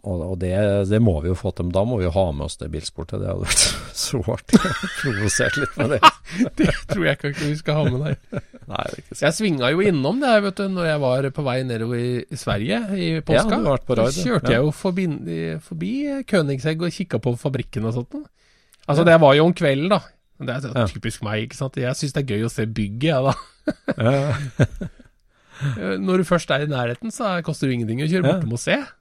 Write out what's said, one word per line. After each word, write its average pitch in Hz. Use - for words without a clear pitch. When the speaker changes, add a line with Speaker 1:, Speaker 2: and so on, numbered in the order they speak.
Speaker 1:
og, 90
og 90
det, 90
det 107
må 98
vi 82
jo 92
få 92
til, 87
men 87
da 95
må 120
vi 90
jo 85
ha 92
med 71
oss 76
det 80
bilsportet. 78
Det 98
hadde 92
vært -
<laughs> -
så 117
artig -
å 180
provosere 113
litt -
med 143
det. 135
Speaker 2:
<laughs> 190
Det 302
tror 190
jeg 139
ikke 143
vi 151
skal 151
ha 151
med 127
der. -
Speaker 1:
Nei, -
det -
er -
ikke -
så 143
Speaker 2:
Jeg 156
svinga 151
jo 175
innom 180
det 269
her, 214
vet 196
du, 196
når 180
jeg 151
var 131
på 156
vei 127
nedover 117
i, 123
i 147
Sverige 117
i 175
påska. -
Speaker 1:
Ja, 214
du 220
har 139
vært -
på 123
raid, 117
Speaker 2:
Så 180
Speaker 1:
ja. 254
Speaker 2:
kjørte 175
Speaker 1:
Ja. 123
Speaker 2:
jeg 123
jo 151
forbi, 185
forbi 165
Koenigsegg 160
og 165
kikka 151
på 123
fabrikken 120
og 117
sånt. 123
Altså, 147
Speaker 1:
Ja. 170
Speaker 2:
det 165
var 143
jo 147
om 175
kvelden, 151
da. 185
Det 127
er 135
så 139
Speaker 1:
Ja. 117
Speaker 2:
typisk 110
meg, 107
ikke -
sant? -
Jeg 127
synes 143
det 143
er 123
gøy 107
å -
se 113
bygget, 113
jeg, 131
da. -
Speaker 1:
Ja. 139
<laughs> -
Speaker 2:
Eh, 131
når 185
du 185
først -
er 143
i -
nærheten, 127
så 202
koster 151
det 131
jo -
ingenting 117
å 156
kjøre 185
Speaker 1:
Ja. 185
Speaker 2:
bortom 147
og -
se. 190